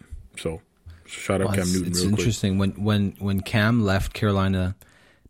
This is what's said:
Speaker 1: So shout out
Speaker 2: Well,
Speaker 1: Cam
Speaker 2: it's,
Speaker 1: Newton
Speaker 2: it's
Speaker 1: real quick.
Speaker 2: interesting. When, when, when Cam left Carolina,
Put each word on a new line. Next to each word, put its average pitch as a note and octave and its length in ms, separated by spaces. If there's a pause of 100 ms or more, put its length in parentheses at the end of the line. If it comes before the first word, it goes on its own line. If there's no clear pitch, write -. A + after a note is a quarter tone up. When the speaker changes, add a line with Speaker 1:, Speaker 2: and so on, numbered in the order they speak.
(380)
Speaker 1:
So D#2+ 240 (440)
shout - 340
out F#2+ 80
Speaker 2:
Well, G2 80
Speaker 1:
Cam F#2+ 80
Speaker 2:
it's, F2+ 100
Speaker 1:
Newton F#2 180
Speaker 2:
it's F2 80
Speaker 1:
real F2+ 100
quick. G#2 100
Speaker 2:
interesting. G2 380
When, G2 140
when, G2+ 480
when G2 220
Cam A2 440
left F#2+ 260
Carolina, F#2+ 640 (540)